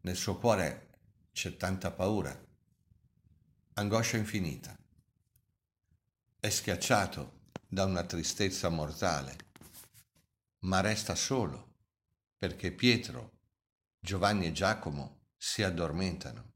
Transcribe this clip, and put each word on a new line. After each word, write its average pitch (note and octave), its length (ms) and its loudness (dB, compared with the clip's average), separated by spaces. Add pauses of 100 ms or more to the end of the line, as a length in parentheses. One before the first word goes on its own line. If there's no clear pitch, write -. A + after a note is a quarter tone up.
nel F2 140 -4
suo F#2+ 200 0
cuore F#2+ 600 2 (340)
c'è - 240 -4
tanta F#2 340 -2
paura, F#2+ 480 0 (1300)
angoscia A2+ 460 2
infinita. F#2+ 600 -4 (1600)
È G#2+ 120 0
schiacciato - 1000 0 (140)
da F#2+ 200 0
una F2+ 180 0
tristezza F2+ 640 -2
mortale, D2+ 840 -2 (1120)
ma F#2+ 160 4
resta G#2+ 320 0
solo F#2+ 600 -2 (600)
perché F2+ 340 -4
Pietro, A2+ 680 2 (600)
Giovanni G2 460 2
e D#2+ 80 0
Giacomo D2+ 800 -2
si - 280 -2
addormentano. E2+ 920 -2